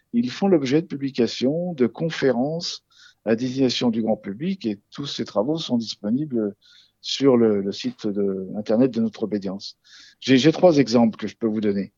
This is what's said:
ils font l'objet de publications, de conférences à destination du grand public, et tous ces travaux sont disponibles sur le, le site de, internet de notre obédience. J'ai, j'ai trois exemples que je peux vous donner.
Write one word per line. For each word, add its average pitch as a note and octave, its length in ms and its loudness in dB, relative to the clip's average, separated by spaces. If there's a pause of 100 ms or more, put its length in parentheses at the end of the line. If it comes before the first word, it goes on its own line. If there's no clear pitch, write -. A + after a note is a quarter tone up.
(120)
ils A#2+ 160 0
font G3 200 -2
l'objet D3+ 340 2
de E3+ 40 -14
publications, C#3 880 -2
de C3 120 2
conférences C#3+ 960 -2 (400)
à A2+ 120 2
destination B2+ 540 0
du A2 120 0
grand A2 140 0
public, C#3 500 -6
et G#2 140 -4 (100)
tous C#3+ 160 -10
ces - 180 -8
travaux C3 340 -2
sont B2+ 180 -4
disponibles A2+ 800 -4 (440)
sur C3+ 360 2
le, A2 240 4
le G2 100 -4
site A#2+ 380 -8
de, G2 480 -4
internet A2+ 340 2
de A#2 100 -2
notre A2+ 220 -4
obédience. G2 560 -6 (400)
J'ai, C3 200 4
j'ai C#3 120 6
trois E3 280 6
exemples A#2 380 4
que G#2+ 120 -6
je - 80 -12
peux A#2 100 -2
vous A2 140 -2
donner. G2+ 380 -2